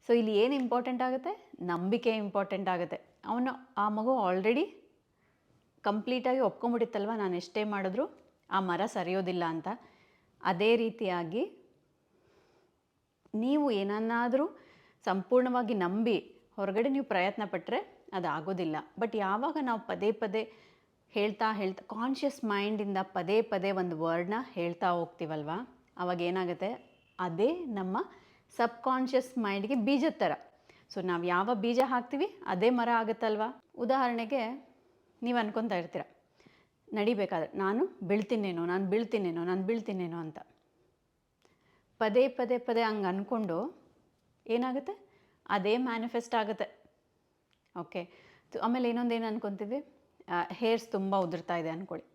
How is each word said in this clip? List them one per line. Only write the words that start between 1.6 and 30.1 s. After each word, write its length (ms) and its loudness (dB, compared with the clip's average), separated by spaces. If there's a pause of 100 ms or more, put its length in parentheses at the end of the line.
ನಂಬಿಕೆ 560 0
ಇಂಪಾರ್ಟೆಂಟ್ 520 -2
ಆಗುತ್ತೆ. 320 -2 (240)
ಅವನು, 520 -4
ಆ 120 2
ಮಗು 220 0
already 540 4 (1160)
ಕಂಪ್ಲೀಟ್ 460 0
ಆಗಿ 140 2
ಒಪ್ಕೊಂಡ್ಬಿಟ್ಟಿತ್ತಲ್ವ, 760 0
ನಾನ್ 180 0
ಎಷ್ಟೇ 300 -2
ಮಾಡಿದ್ರು 680 -2 (180)
ಆ 100 2
ಮರ 260 0
ಸರಿಯೋದಿಲ್ಲ 580 -2
ಅಂತ. 240 -4 (760)
ಅದೇ 340 4
ರೀತಿಯಾಗಿ 760 -2 (1800)
ನೀವು 360 2
ಏನನ್ನಾದ್ರೂ 800 2 (560)
ಸಂಪೂರ್ಣವಾಗಿ 720 2
ನಂಬಿ 600 0 (220)
ಹೊರಗಡೆ 320 0
ನೀವು 160 2
ಪ್ರಯತ್ನ 420 0
ಪಟ್ರೆ 500 -4 (160)
ಅದಾಗೋದಿಲ್ಲ. 640 -2 (240)
But 160 -2
ಯಾವಾಗ 440 0
ನಾವು 260 -2
ಪದೇ 260 0
ಪದೇ 400 -2 (580)
ಹೇಳ್ತಾ 420 0
ಹೇಳ್ತಾ 340 -4
ಕಾನ್ಷಿಯಸ್ 580 -2
ಮೈಂಡಿಂದ 580 0
ಪದೇ 400 0
ಪದೇ 280 0
ಒಂದು 300 -2
ವರ್ಡ್‌ನ 340 0 (180)
ಹೇಳ್ತಾ 360 -2
ಹೋಗ್ತೀವಲ್ವಾ, 920 -4 (180)
ಅವಾಗ 240 -2
ಏನಾಗುತ್ತೆ? 800 -2 (200)
ಅದೇ 460 0
ನಮ್ಮ 460 -4 (460)
ಸಬ್‌ಕಾನ್ಷಿಯಸ್ 840 0
ಮೈಂಡ್‌ಗೆ 360 0
ಬೀಜದ 360 4